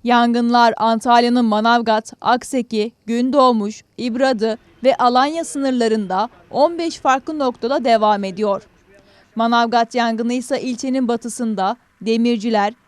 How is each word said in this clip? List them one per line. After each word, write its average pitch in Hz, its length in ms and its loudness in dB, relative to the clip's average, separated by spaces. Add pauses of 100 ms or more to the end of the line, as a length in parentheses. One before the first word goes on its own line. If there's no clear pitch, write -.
Yangınlar 240 720 2
Antalya'nın 240 680 2
Manavgat, 220 760 0
Akseki, 233 720 -2 (140)
Gündoğmuş, 240 760 0 (140)
İbradı 226 600 -2 (260)
ve 262 120 4
Alanya 269 500 2
sınırlarında 226 840 -2 (220)
on 330 260 2
beş 330 200 -4
farklı 277 420 -2
noktada 254 460 -2
devam 214 380 2
ediyor. 196 400 -4 (720)
Manavgat 233 600 0
yangını 233 380 -2
ise 254 280 -4
ilçenin 254 460 -4
batısında 226 680 -4 (260)
Demirciler 226 720 0 (140)